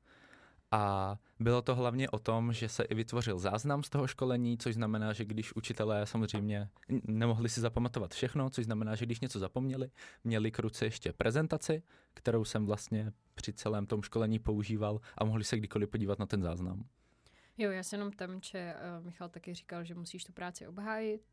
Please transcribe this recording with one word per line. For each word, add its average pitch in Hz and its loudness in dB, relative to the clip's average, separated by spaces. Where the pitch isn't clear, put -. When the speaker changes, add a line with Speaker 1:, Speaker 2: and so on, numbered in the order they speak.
Speaker 1:
A 101 2
bylo 120 4
to 127 2
hlavně 123 2
o 110 -2
tom, 113 2
že 113 -2
se - 0
i - 0
vytvořil 113 0
záznam 117 0
z - -10
toho 143 2
školení, 120 4
což 117 0
znamená, 107 2
že 107 -2
když 107 -2
učitelé 107 2
samozřejmě 104 2
n-, 135 2
nemohli 113 4
si 113 -2
zapamatovat 117 0
všechno, 131 0
což 123 0
znamená, 110 0
že 113 -2
když 117 -2
něco 123 -4
zapomněli, 131 -2
měli 113 2
k - -2
ruce 110 0
ještě 110 -2
prezentaci, 156 2
kterou 113 2
jsem 107 0
vlastně 107 -2
při - -6
celém 104 -2
tom 104 0
školení 110 2
používal 107 0
a 107 2
mohli 110 2
se 117 0
kdykoliv 104 0
podívat 101 0
na 104 -2
ten 101 0
záznam. 90 -2
Speaker 2:
Jo, 208 0
já 185 -6
se - -6
jenom 202 -4
tam, 185 -10
že, - -10
eh, 175 -10
Michal 175 -12
taky 175 -14
říkal, 175 -10
že 170 -10
musíš 175 -10
tu 180 -16
práci 180 -10
obhájit, 214 -4